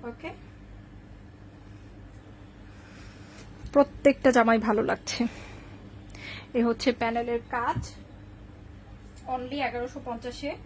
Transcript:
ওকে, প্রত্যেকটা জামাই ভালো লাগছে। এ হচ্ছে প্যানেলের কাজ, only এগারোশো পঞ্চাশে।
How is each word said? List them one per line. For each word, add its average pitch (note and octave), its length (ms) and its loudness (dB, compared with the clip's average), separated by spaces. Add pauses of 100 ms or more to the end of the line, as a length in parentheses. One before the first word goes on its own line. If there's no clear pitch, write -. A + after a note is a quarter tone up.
(100)
ওকে, D#4+ 200 -10 (3500)
প্রত্যেকটা C#4 640 8
জামাই A3+ 220 10 (100)
ভালো G#3+ 220 6
লাগছে। - 300 -2 (1400)
এ - 100 6
হচ্ছে A#3 200 4 (120)
প্যানেলের A#3 420 2 (140)
কাজ, C4+ 220 2 (1600)
only B3+ 240 -2 (100)
এগারোশো A#3+ 400 -4
পঞ্চাশে। A#3+ 420 -4 (160)